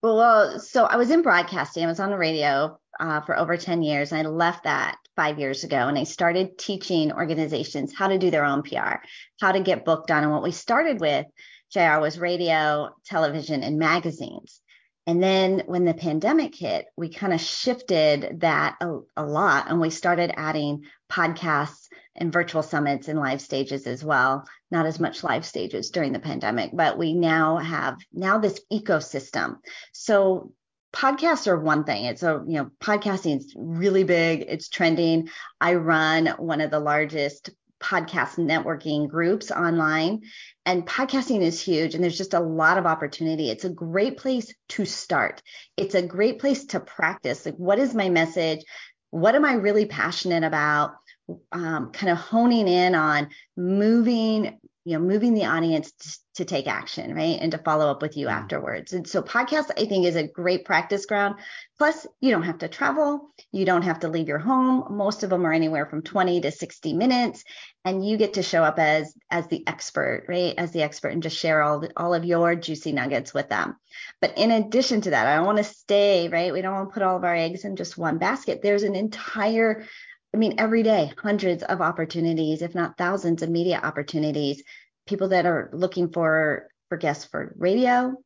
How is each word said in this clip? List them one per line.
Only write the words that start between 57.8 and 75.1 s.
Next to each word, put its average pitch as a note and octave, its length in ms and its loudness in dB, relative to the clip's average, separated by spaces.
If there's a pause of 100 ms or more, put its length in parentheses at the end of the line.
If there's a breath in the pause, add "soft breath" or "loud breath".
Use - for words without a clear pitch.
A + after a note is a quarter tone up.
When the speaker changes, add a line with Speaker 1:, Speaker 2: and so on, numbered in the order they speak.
Speaker 1:
up C#3 100 -4
with D3+ 160 -6
you C#3 120 -4
Speaker 2:
Mm. - 20 -2
Speaker 1:
afterwards. - 600 -6
And F3 160 -6
so G3 140 -2
podcasts, C4+ 540 -2
I A3 100 0
think, F#3+ 200 2
is E3+ 80 2
a D#3 140 -2
great F3+ 360 -2
practice G3 400 0
ground. G3+ 360 0 (380 loud breath)
Plus, D#4 280 0 (140)
you C4 100 4
don't E3+ 140 2
have E3 140 -4
to E3 100 -6
travel. C#4+ 680 -2 (160 loud breath)
You F#3+ 140 -2
don't F3+ 180 4
have E3 180 -2
to E3+ 80 -4
leave D#3+ 200 -2
your D3 100 -2
home. C4 460 2 (120)
Most G#3 280 -2
of F#3+ 60 -2
them F3+ 140 2
are D#3+ 80 2
anywhere D#3+ 340 2
from D3+ 160 -6
twenty F3+ 400 0
to D3 100 -2
sixty - 400 -8
minutes. B3 500 0 (420 loud breath)
And F#3+ 220 -2
you G#3+ 100 0
get G#3 180 0
to G3 100 -2
show E3 180 2
up D#3 160 2
as, D#3 340 2 (160)
as E3 200 -4
the E3 180 -4
expert, - 640 -4
right? F3 280 -2
As E3+ 140 -4
the E3+ 120 -2
expert D3 260 -4
and D#3+ 160 -4
just D#3+ 120 -6
share D#3 240 2
all D3 200 2
the, E3 160 -8
all F3 180 0
of E3+ 100 0
your E3+ 300 4
juicy D#3+ 380 -6
nuggets C3 420 -2
with C#3+ 140 -2
them. F2 260 -2 (460 loud breath)
But - 180 -2
in A3+ 140 4
addition A3 480 2
to G3 100 -2